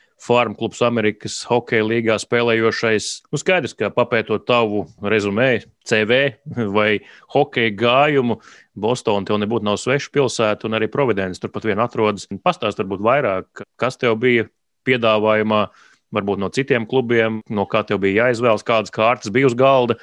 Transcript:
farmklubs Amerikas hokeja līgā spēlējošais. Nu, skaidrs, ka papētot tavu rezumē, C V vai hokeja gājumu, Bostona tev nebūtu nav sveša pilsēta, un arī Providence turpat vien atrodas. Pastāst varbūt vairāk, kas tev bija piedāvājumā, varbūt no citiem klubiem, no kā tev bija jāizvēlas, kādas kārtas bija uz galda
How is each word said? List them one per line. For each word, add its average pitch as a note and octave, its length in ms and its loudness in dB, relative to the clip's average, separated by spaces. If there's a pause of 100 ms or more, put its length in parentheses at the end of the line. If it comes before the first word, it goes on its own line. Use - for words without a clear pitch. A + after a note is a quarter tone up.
(180)
farmklubs A2+ 640 -2
Amerikas A2+ 640 -2
hokeja A#2 400 0
līgā A2+ 320 0
spēlējošais. A2+ 1120 -2
Nu, D3+ 80 -6
skaidrs, F3 400 -2
ka G#2 160 -4
papētot A2+ 560 0
tavu G#2+ 380 0 (100)
rezumē, G#2+ 640 0 (240)
C A2 240 0
V C3 240 2 (400)
vai G#2+ 240 2 (320)
hokeja B2+ 480 0
gājumu, B2 600 2 (340)
Bostona G#2+ 480 -2
tev G#2 160 -2
nebūtu G#2 320 -2
nav G2+ 80 0
sveša C3+ 320 -2
pilsēta, A2+ 560 0
un A2 160 -2
arī G#2+ 80 -2
Providence G2 480 -2
turpat G#2+ 320 -8
vien G2 80 0
atrodas. G#2+ 480 -2 (160)
Pastāst - 400 -2
varbūt G2 240 -4
vairāk, A2+ 600 -2 (120)
kas B2+ 240 -2
tev A#2 160 2
bija A#2+ 320 2 (400)
piedāvājumā, G#2+ 800 2 (460)
varbūt G2+ 240 -2
no G2 160 -4
citiem C3 320 0
klubiem, A2+ 540 0 (100)
no G#2 160 -2
kā - 160 -2
tev G#2 220 -2
bija G2+ 240 2
jāizvēlas, A#2 340 2
kādas A2 320 0
kārtas A2+ 400 0
bija C3+ 160 4
uz A#2+ 80 -2
galda C3 460 4